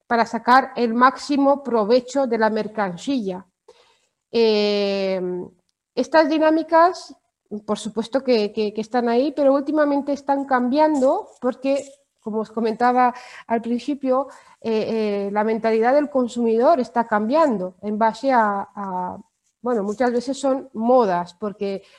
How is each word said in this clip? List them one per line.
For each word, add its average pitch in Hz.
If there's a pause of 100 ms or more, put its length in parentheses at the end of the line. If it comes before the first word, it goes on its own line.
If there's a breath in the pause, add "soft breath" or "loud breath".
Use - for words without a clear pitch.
para 233
sacar 247
el 240
máximo 277
provecho 240
de 226
la 220
mercancía. 208 (840 soft breath)
Eh, 202 (720)
estas 269
dinámicas, 320 (500)
por 208
supuesto 226
que, 214
que, 208
que 220
están 240
ahí, 262
pero 277
últimamente 285
están 277
cambiando 277 (120)
porque, 269 (360)
como 220
os 214
comentaba 240 (340 loud breath)
al 226
principio, 262 (340 loud breath)
eh, 214
eh, 202
la 208
mentalidad 226
del 294
consumidor 240
está 233
cambiando 214
en 208
base 226
a, 208
a, 185 (440)
bueno, 233
muchas 208
veces 247
son 269
modas, 214
porque 196 (160 soft breath)